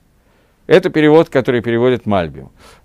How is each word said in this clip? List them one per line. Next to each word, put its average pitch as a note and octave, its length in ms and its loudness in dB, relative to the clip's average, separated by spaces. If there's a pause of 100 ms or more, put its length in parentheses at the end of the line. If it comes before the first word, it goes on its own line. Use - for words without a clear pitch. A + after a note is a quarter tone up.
(640)
Это F3+ 240 2
перевод, D#3 400 2
который B2 320 -2
переводит A#2 440 -2
Мальбим. D#2 440 -6 (360)